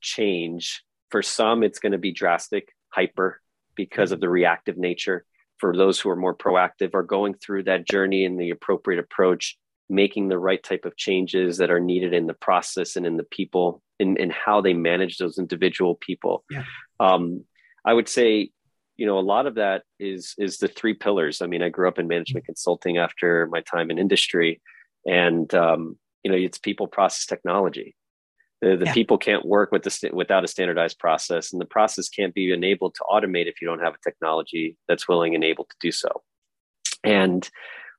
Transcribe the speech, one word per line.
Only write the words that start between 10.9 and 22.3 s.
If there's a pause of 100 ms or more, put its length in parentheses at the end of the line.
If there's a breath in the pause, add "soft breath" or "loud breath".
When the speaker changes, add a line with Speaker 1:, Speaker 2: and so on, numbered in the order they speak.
Speaker 1:
changes
that
are
needed
in
the
process
and
in
the
people, (180)
in,
in
how
they
manage
those
individual
people.
Speaker 2:
Yeah. (360 loud breath)
Speaker 1:
Um, (400 soft breath)
I
would
say, (480)
you
know,
a
lot
of
that (160)
is,
is
the
three
pillars.
I
mean,
I
grew
up
in
management